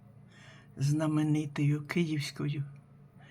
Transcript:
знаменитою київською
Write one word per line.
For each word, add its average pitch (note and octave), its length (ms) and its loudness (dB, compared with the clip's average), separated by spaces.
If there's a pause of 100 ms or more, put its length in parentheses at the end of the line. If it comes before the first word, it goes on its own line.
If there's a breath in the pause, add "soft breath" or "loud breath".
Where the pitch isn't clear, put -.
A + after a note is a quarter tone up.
(760 loud breath)
знаменитою D3+ 1080 2
київською D3 800 -2 (680 loud breath)